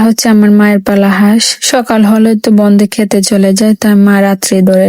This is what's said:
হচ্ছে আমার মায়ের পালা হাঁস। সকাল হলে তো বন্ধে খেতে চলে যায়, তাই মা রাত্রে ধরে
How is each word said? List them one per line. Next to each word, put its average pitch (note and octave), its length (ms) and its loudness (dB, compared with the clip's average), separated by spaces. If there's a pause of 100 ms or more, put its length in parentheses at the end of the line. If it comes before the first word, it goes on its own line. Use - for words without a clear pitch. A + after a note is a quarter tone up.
হচ্ছে A3+ 300 -2
আমার G#3 240 2
মায়ের G#3 280 0
পালা G3 320 0
হাঁস। G#3 260 0 (280)
সকাল A#3 280 -2 (100)
হলে A3 200 0 (120)
তো - 60 -4 (120)
বন্ধে G#3 340 2
খেতে G#3 240 -2 (120)
চলে G3 280 0
যায়, G#3+ 220 0
তাই G#3+ 140 0 (120)
মা G3+ 100 2 (100)
রাত্রে G3 300 -4 (120)
ধরে F#3+ 200 2